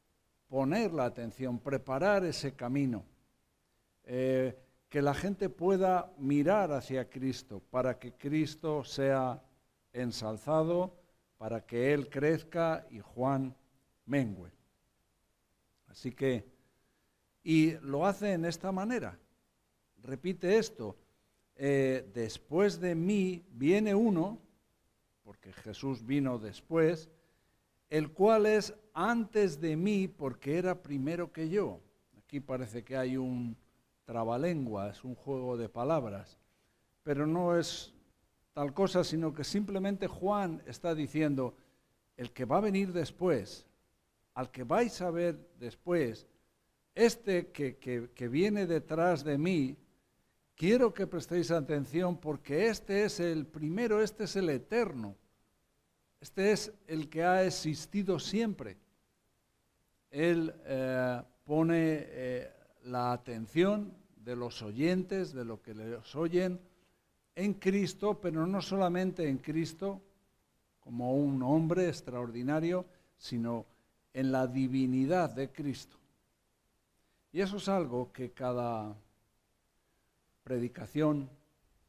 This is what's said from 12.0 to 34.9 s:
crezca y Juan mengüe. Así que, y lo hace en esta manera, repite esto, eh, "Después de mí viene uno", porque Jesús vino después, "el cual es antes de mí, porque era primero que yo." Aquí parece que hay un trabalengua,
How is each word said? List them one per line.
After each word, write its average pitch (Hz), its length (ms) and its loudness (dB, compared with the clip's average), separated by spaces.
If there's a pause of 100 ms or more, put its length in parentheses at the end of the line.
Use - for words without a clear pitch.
crezca 160 800 0
y 113 100 -14
Juan 131 560 -2 (480)
mengüe. 104 480 -2 (1300)
Así - 260 -10
que, 127 320 0 (1000)
y 160 380 4
lo 139 240 0
hace 202 300 0
en 165 100 0
esta 170 280 -4
manera, 190 460 -4 (840)
repite 180 560 0
esto, 165 400 -4 (580)
eh, 135 560 2
"Después 156 640 0
de 175 160 0
mí 185 480 2 (100)
viene 196 420 4
uno", 208 440 4 (840)
porque 98 320 -20
Jesús 113 500 -8
vino 131 340 0
después, 160 680 0 (800)
"el 151 240 0
cual 214 340 6
es 208 280 2 (200)
antes 202 680 0
de 156 160 0
mí, 190 320 2
porque 139 500 -4
era 180 240 -2
primero 147 500 -4
que 160 160 -4
yo." 160 320 -2 (380)
Aquí - 220 -10
parece 127 440 -6
que 131 120 -8
hay 131 200 0
un 123 400 -4 (480)
trabalengua, 117 840 -2